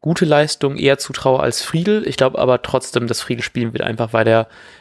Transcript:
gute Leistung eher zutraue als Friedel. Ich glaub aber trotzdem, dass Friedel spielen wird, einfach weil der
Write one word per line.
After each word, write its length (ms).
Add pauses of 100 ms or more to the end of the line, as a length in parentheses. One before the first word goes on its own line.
gute 240
Leistung 540
eher 180
zutraue 440
als 220
Friedel. 460
Ich 80
glaub 220
aber 240
trotzdem, 440
dass 140
Friedel 240
spielen 300
wird, 80
einfach 320
weil 100
der 240 (320)